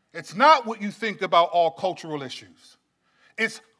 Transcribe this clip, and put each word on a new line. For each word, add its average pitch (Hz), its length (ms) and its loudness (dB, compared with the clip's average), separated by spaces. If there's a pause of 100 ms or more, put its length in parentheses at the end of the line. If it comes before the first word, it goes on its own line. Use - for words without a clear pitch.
(140)
It's 160 200 -14
not 269 300 6
what 220 160 -8
you 202 100 -6
think 208 300 -8
about 175 300 2
all 165 220 2
cultural 160 500 -6
issues. - 560 -18 (580)
It's, 220 240 -4 (200)